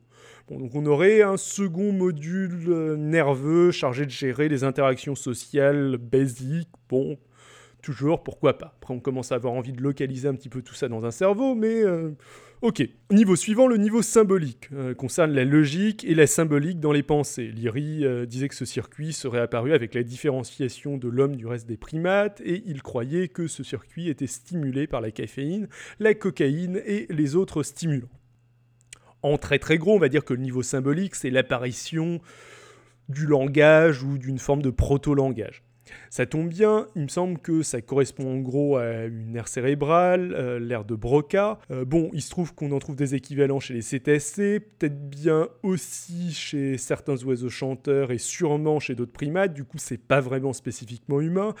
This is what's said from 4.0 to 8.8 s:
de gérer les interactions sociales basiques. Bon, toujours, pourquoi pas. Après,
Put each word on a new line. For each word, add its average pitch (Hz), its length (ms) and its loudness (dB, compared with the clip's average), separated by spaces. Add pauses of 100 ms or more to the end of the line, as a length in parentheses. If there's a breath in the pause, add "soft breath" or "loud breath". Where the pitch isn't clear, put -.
de 131 60 -10
gérer 131 360 0
les 139 160 0
interactions 135 520 0
sociales 139 840 0
basiques. 131 720 0 (180)
Bon, 139 300 -2 (640 loud breath)
toujours, 147 420 -2
pourquoi - 360 0
pas. - 180 -16
Après, - 160 -12